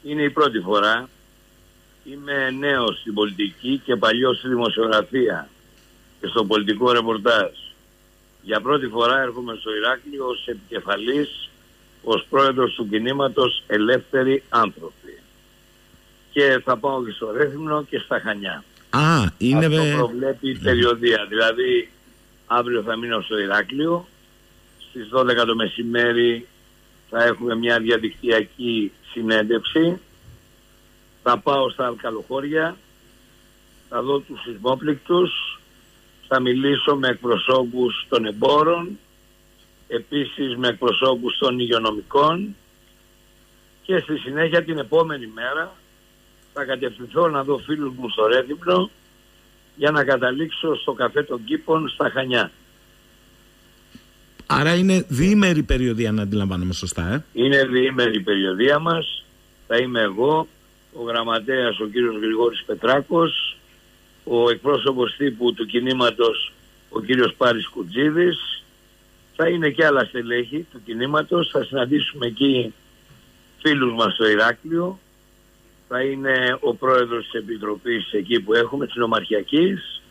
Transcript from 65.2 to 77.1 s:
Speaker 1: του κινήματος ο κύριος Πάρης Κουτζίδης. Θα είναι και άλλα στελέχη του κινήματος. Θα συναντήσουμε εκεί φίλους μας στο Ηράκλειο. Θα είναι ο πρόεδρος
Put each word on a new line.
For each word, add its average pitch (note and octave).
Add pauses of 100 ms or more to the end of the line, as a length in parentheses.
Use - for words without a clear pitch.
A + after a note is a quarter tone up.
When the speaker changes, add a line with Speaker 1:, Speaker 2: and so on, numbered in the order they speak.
Speaker 1:
του A2
κινήματος A#2+ (360)
ο -
κύριος B2+
Πάρης A#2
Κουτζίδης. D3+ (720)
Θα E3
είναι E3
και D#3
άλλα C#3
στελέχη A#2+
του A#2+
κινήματος. D3
Θα C#3
συναντήσουμε C3+
εκεί B2 (880)
φίλους C#3
μας A2+
στο A2
Ηράκλειο. D#3+ (880)
Θα B2+
είναι C3
ο B2
πρόεδρος B2